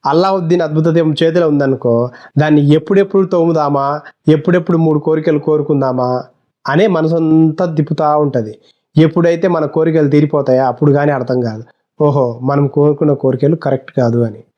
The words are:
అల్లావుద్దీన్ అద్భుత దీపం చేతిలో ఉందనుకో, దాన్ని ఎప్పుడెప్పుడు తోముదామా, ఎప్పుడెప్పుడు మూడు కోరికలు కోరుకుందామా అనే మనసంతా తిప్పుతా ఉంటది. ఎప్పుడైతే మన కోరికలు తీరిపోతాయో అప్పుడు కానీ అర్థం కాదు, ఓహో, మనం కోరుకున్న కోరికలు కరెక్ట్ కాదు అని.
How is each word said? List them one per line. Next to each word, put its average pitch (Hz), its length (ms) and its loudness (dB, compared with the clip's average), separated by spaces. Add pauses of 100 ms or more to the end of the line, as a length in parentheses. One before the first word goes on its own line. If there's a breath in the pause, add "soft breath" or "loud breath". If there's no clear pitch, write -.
అల్లావుద్దీన్ 175 560 0
అద్భుత 156 260 -2
దీపం 160 340 0
చేతిలో 165 260 2
ఉందనుకో, 131 640 0 (280 loud breath)
దాన్ని 151 360 4
ఎప్పుడెప్పుడు 190 520 0
తోముదామా, 151 720 0 (280 loud breath)
ఎప్పుడెప్పుడు 170 500 2
మూడు 156 200 2
కోరికలు 156 400 0
కోరుకుందామా 135 840 -2 (440)
అనే 160 180 2
మనసంతా 160 880 0
తిప్పుతా 151 420 -2
ఉంటది. 131 420 -2 (380 soft breath)
ఎప్పుడైతే 165 520 2
మన 165 160 0
కోరికలు 156 440 0
తీరిపోతాయో 139 560 0
అప్పుడు 131 280 0
కానీ 143 200 0
అర్థం 127 280 -4
కాదు, 113 220 -8 (380 soft breath)
ఓహో, 135 420 0
మనం 139 240 0
కోరుకున్న 147 460 0
కోరికలు 139 440 0
కరెక్ట్ 135 400 -4
కాదు 120 220 0
అని. 113 260 -4 (120)